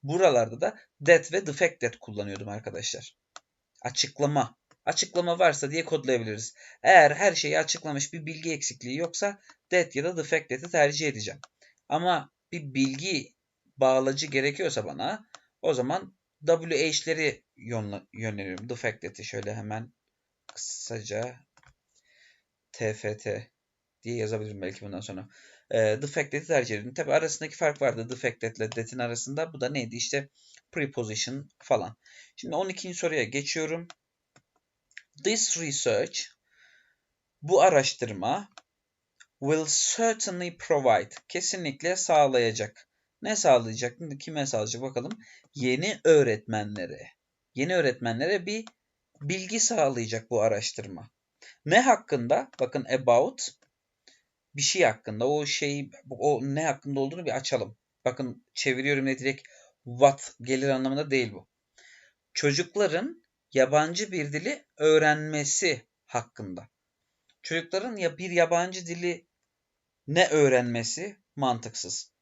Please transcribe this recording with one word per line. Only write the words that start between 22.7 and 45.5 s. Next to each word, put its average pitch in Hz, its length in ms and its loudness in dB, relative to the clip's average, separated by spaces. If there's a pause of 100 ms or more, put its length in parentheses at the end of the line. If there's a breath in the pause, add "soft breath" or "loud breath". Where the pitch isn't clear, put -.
T 107 220 -2
F 107 220 -6
T 107 340 -8 (520)
diye 120 140 -6
yazabilirim 107 460 -6
belki 95 180 -10
bundan 101 200 -12
sonra. 95 280 -12 (420 soft breath)
Ee, 110 300 2
the 143 60 -6
fact 143 260 -4
that'i 143 140 -6
tercih 123 280 0
ediyorum. 113 200 -8
Tabi 147 180 -2
arasındaki 156 440 -2
fark 147 260 0
vardı 117 260 0
the 123 80 -8
fact 120 240 -4
that 113 180 -6
ile 110 120 -4
that'in 117 280 -6
arasında. 135 540 -6
Bu 143 80 -10
da 123 80 -2
neydi? 123 280 -6
İşte 139 320 -4 (440 soft breath)
preposition 135 840 -6
falan. 110 380 -2 (400 loud breath)
Şimdi - 180 -8
on 190 140 -2
ikinci 185 300 -10
soruya 156 260 0
geçiyorum. 151 640 -4 (1400)
This - 360 0
research, 139 600 -2 (1200 soft breath)
bu 156 200 6
araştırma, 135 840 2 (920)
will 156 260 0 (300)
certainly 196 600 -2
provide, 123 580 2 (140)
kesinlikle 170 680 -4
sağlayacak. 127 920 2 (340)
Ne 208 140 -2
sağlayacak? 120 600 4 (220)
Kime 151 260 -6
sağlayacak 110 360 -4
bakalım? 135 360 -8 (360 loud breath)